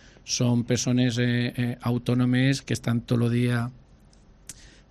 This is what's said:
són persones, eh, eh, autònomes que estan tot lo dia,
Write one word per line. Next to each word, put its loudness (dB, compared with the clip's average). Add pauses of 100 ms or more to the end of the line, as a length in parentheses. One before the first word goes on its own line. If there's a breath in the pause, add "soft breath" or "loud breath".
(240 loud breath)
són 0
persones, 0
eh, 0
eh, -2 (120)
autònomes 2
que -4
estan -2
tot 0
lo 2
dia, 0 (1200 loud breath)